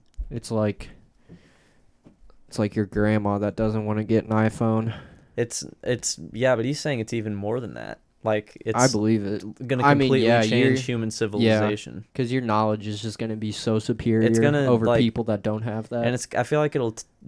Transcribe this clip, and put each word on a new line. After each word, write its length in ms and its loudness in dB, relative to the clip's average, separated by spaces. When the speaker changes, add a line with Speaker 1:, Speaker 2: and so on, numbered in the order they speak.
Speaker 1:
It's 220 -10
like, 380 -2
it's 120 -8
like 160 -2
your 100 0
grandma 540 0
that 160 -2
doesn't 300 -2
wanna 180 -2
get 220 2
an 60 -10
iPhone. 600 0
Speaker 2:
It's, 260 -4
it's, 360 -4
yeah, 220 2
but 100 0
he's 140 -4
saying 200 -2
it's 140 -6
even 220 -4
more 240 -4
than 160 -10
that. 240 -12
Like, 420 -2
it's 120 -2
Speaker 1:
I 120 4
believe 360 2
it. 400 -8
Speaker 2:
gonna 180 0
Speaker 1:
I 100 6
mean, 160 4
Speaker 2:
completely 180 4
Speaker 1:
yeah, 140 6
Speaker 2:
change 100 0
Speaker 1:
you're, 220 4
Speaker 2:
human 340 -2
Speaker 1:
yeah, 60 -4
Speaker 2:
civilization. 1000 0
Speaker 1:
'cause 200 -4
your 80 0
knowledge 440 0
is 160 -6
just 160 -8
gonna 200 -6
be 160 -4
so 260 0
superior 480 2
Speaker 2:
It's 120 4
gonna, 260 4
Speaker 1:
over 200 4
Speaker 2:
like, 140 4
Speaker 1:
people 260 2
that 160 -2
don't 200 -4
have 280 -6
that. 160 -4
Speaker 2:
and 80 0
it's, 140 -6
I 60 2
feel 160 0
like 160 0
it'll 160 0
t-, 140 -18